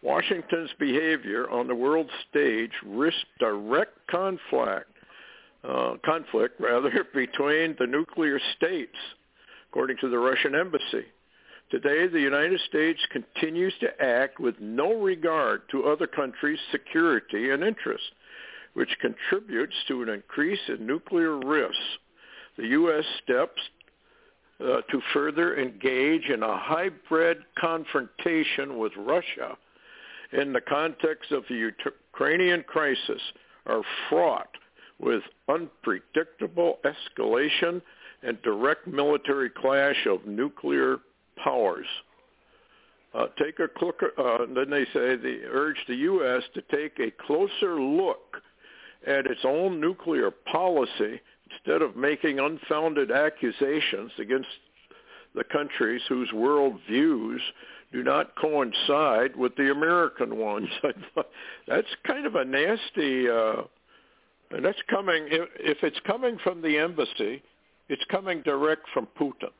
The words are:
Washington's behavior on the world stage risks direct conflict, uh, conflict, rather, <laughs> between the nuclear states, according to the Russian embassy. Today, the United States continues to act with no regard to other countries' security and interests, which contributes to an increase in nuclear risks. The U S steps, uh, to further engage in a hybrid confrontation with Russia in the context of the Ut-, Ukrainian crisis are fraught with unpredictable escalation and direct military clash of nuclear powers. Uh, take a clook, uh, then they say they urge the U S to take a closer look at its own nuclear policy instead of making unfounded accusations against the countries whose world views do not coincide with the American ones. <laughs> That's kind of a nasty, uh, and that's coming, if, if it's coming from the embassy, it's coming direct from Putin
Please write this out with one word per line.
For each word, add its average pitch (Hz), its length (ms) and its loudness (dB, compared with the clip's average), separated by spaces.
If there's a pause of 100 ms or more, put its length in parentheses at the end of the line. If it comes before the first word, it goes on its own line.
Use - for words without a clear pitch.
Washington's 160 720 0
behavior 135 760 0
on 120 160 0
the 123 80 0
world 139 360 2 (180)
stage 117 440 2 (100)
risks 147 420 0 (140)
direct 113 680 0
conflict, 147 840 -2 (760)
uh, 127 400 -2
conflict, 143 560 0
rather, 123 500 2
<laughs> - 40 -20
between 147 640 0
the 127 80 2
nuclear 147 520 0 (180)
states, 165 400 -2 (760)
according 131 280 0
to 135 100 -2
the 120 100 2
Russian 131 360 2
embassy. 151 520 0 (640)
Today, 147 360 2
the 170 140 2
United 147 400 2
States 160 400 0 (100)
continues 165 720 -2
to - 220 -2
act 131 360 2
with 123 220 -2
no 123 340 0
regard 160 760 2
to 135 140 0
other 151 220 4
countries' 147 540 -2 (100)
security 135 800 0
and 143 140 0
interests, - 460 -2 (640)
which - 260 -2
contributes 151 720 -2 (140)
to 127 140 -2
an 113 60 -4
increase 147 600 -2
in 113 180 -6
nuclear 160 520 0
risks. 135 600 -2 (580)
The 113 120 -6
U 156 280 4
S 156 80 -2 (180)
steps, 131 380 0 (1000)
uh, 127 220 0
to - 180 -2 (120)
further 151 460 2
engage 131 680 0
in 123 180 0
a 104 120 0
hybrid 165 840 0 (200)
confrontation 151 1200 -2
with 110 180 -2
Russia 127 600 -2 (760)
in 139 200 0
the 123 80 2
context 156 720 -2
of 135 160 0
the 113 200 -2
Ut-, - 260 -8 (180)
Ukrainian 170 500 2
crisis 120 600 -2 (440)
are 113 160 0 (260)
fraught 160 480 2 (440)
with 117 240 0 (240)
unpredictable 165 1400 -2
escalation 147 960 0 (400)
and 120 200 -4
direct 120 440 0
military 139 640 0
clash 139 560 2
of 98 180 0
nuclear 131 760 0 (440)
powers. 117 440 0 (1300)
Uh, 117 140 0 (100)
take 151 220 -2
a 165 80 2
clook, - 340 -4 (160)
uh, 123 220 2 (160)
then 135 160 0
they 143 140 2 (100)
say 127 220 2
they 120 240 -6 (100)
urge 143 380 -2
the 123 80 -4 (160)
U 180 120 2
S 127 200 2 (100)
to - 80 -8 (140)
take 147 240 -4
a 113 100 0 (160)
closer 180 540 0
look 156 600 0 (680)
at 139 200 2
its 123 180 -4
own 165 360 2
nuclear 156 500 0
policy 131 880 0 (300)
instead 160 320 0
of 117 140 -2
making 143 420 0
unfounded 151 720 0
accusations 139 1080 0
against 123 300 -2 (840)
the 117 100 -2
countries 123 640 -2
whose 123 240 -2
world 135 420 4 (140)
views 123 520 2 (520)
do 123 100 -4
not 139 340 0
coincide 139 1000 2
with 123 200 0
the 139 140 4
American 147 640 0
ones. 104 320 -2 (500)
<laughs> - 500 -10
That's - 180 2 (200)
kind 285 200 -2
of 214 80 -4
a 143 100 2
nasty, 135 840 0
uh, 113 340 2 (880)
and - 140 -6
that's 190 140 0 (100)
coming, 175 420 0
if, 165 180 0 (120)
if 151 220 0
it's 151 240 0
coming 240 360 0
from 180 200 0
the 151 160 2
embassy, 139 640 -2 (460)
it's 139 220 -4
coming 185 320 -2
direct 151 500 0
from 117 140 -2 (120)
Putin - 420 -4